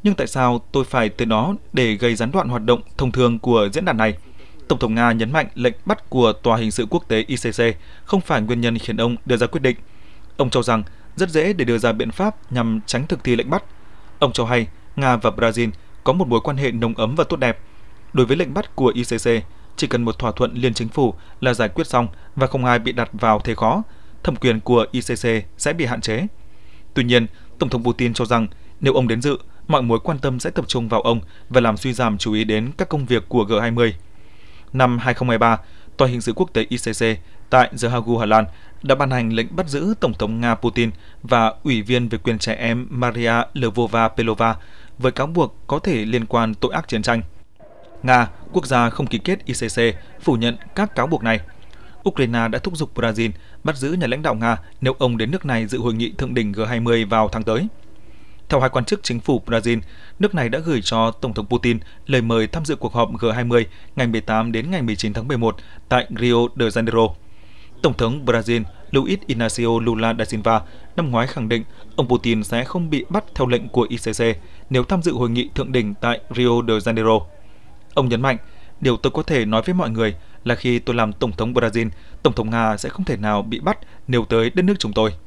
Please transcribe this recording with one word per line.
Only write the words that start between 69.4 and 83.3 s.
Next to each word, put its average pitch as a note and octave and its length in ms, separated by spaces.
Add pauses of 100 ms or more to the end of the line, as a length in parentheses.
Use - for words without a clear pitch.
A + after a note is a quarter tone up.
Lula A2+ 320
da A2+ 100
Silva A2 360 (360)
năm D#3+ 140
ngoái A#2+ 160
khẳng B2 220
định A2+ 160 (320)
ông B2+ 120
Putin A#2 360
sẽ A#2+ 200
không E3+ 260
bị D3 180
bắt G#3 160 (100)
theo C3 120
lệnh A#2+ 220
của A#2 220
I A#2+ 60
C A2+ 200
C - 40 (500)
nếu B2+ 140
tham F3+ 180
dự E3+ 100
hội A#2+ 180
nghị A#2+ 240
thượng C3 180
đỉnh G#2+ 220
tại A#2+ 260 (160)
Rio A#2+ 320
de A2+ 60
Janeiro. A2 480 (720)
Ông C3+ 140
nhấn A#2 140
mạnh, C3+ 140 (440)
"Điều B2 160
tôi C3+ 140
có D#3 120
thể C3+ 220
nói A2 220
với F#3 80
mọi E3 160
người A2 240 (300)
là A#2+ 100
khi A#2+ 240
tôi A#2+ 180
làm A2 160
Tổng A2 200
thống A#2+ 220
Brazil, A2+ 360 (320)
Tổng C3 100
thống A2 180
Nga A2 260
sẽ C3+ 120
không F#3+ 160
thể C#3 120
nào G#2 260